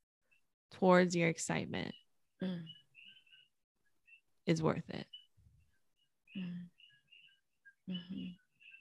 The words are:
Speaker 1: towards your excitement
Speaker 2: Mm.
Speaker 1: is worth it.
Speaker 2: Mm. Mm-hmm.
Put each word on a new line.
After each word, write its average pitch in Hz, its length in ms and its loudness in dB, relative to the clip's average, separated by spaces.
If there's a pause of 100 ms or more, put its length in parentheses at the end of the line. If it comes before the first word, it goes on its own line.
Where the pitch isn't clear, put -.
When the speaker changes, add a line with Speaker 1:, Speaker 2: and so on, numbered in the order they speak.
(720)
Speaker 1:
towards 180 440 6
your 170 120 4
excitement - 640 -4 (480)
Speaker 2:
Mm. 175 240 -6 (1800)
Speaker 1:
is 160 180 2
worth 156 280 0
it. - 160 -10 (1300)
Speaker 2:
Mm. 175 320 -8 (1200)
Mm-hmm. 185 360 -8 (560)